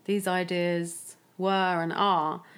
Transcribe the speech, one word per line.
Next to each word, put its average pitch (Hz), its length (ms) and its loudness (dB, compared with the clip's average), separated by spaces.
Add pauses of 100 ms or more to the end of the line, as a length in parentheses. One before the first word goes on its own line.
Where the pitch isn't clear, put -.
these 196 240 0
ideas 175 880 -2 (220)
were 185 440 2
and 165 100 -2
are. 170 500 0 (140)